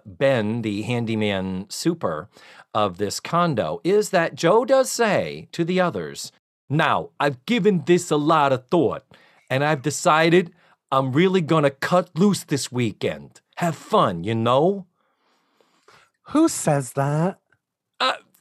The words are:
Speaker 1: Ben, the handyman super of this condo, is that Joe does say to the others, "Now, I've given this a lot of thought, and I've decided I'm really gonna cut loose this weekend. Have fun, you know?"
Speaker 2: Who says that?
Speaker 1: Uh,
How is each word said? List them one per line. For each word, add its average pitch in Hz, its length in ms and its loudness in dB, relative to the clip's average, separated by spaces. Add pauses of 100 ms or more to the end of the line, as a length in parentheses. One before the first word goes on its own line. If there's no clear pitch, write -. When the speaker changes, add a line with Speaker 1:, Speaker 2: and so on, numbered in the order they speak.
Speaker 1:
Ben, 113 560 0
the 107 220 -4
handyman 104 840 -4
super 98 600 -4 (440)
of 104 240 0
this 98 220 -4
condo, 110 640 -2
is 208 260 0
that 165 260 0
Joe 196 300 2
does 262 260 2
say 92 640 -2
to 170 100 -2
the 180 160 -2
others, 87 520 -4 (380)
"Now, 131 400 0 (100)
I've 139 260 -2
given 202 400 2
this 175 260 2
a 151 60 2
lot 147 340 2
of 123 160 -4
thought, 110 360 0 (460)
and 131 140 0
I've 147 180 0
decided 165 720 2 (400)
I'm 135 220 0
really 185 280 2
gonna 147 300 2
cut 180 460 0
loose 190 260 2
this - 280 -6
weekend. 104 680 -4 (180)
Have 170 180 -2
fun, 117 480 0
you 113 120 -2
know?" 143 500 0 (1400)
Speaker 2:
Who 320 180 4
says 143 460 -2
that? 151 460 -2 (600)
Speaker 1:
Uh, 254 140 -2 (280)